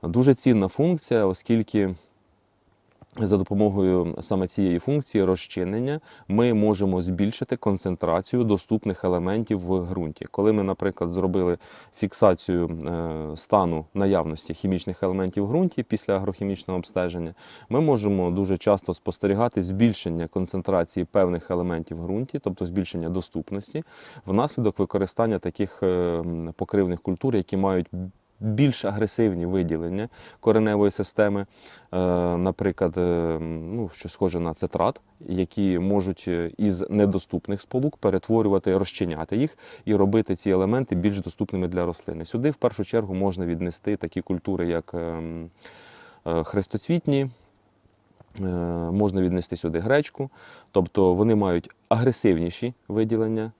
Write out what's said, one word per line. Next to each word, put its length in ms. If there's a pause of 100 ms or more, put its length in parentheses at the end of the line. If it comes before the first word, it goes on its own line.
Дуже 260
цінна 340
функція, 580
оскільки 720 (1200)
за 180
допомогою 840
саме 260
цієї 320
функції 440
розчинення 760 (280)
ми 260
можемо 480
збільшити 560
концентрацію 840
доступних 600
елементів 560
в 260
ґрунті. 460
Коли 220
ми, 100
наприклад, 480
зробили 460 (400)
фіксацію, 720
е, 680
стану 560
наявності 600
хімічних 500
елементів 420
в 40
ґрунті 340
після 320
агрохімічного 640
обстеження, 580 (340)
ми 120
можемо 500
дуже 260
часто 360
спостерігати 680
збільшення 640
концентрації 760
певних 460
елементів 460
в 60
ґрунті, 360
тобто 260
збільшення 440
доступності, 720 (420)
внаслідок 540
використання 600
таких, 440
е, 40
м, 720
покривних 440
культур, 340
які 220
мають 300 (520)
більш 460
агресивні 600
виділення 640 (300)
кореневої 520
системи, 500
е, 560 (400)
наприклад, 600
е, 440
ну, 520
що 160
схоже 300
на 140
цитрат, 480 (180)
які 600
можуть, 480
е, 300
із 320
недоступних 720
сполук 360
перетворювати, 800
розчиняти 600
їх 200 (280)
і 100
робити 400
ці 140
елементи 460
більш 240
доступними 480
для 180
рослини. 400
Сюди 240
в 60
першу 300
чергу 280
можна 320
віднести 500
такі 260
культури, 460
як, 260
ем, 560 (760)
е, 180
хрестоцвітні, 840 (1120)
Е, 20 (480)
можна 300
віднести 360
сюди 220
гречку, 500 (420)
тобто 420
вони 220
мають 340 (200)
агресивніші 840 (140)
виділення 720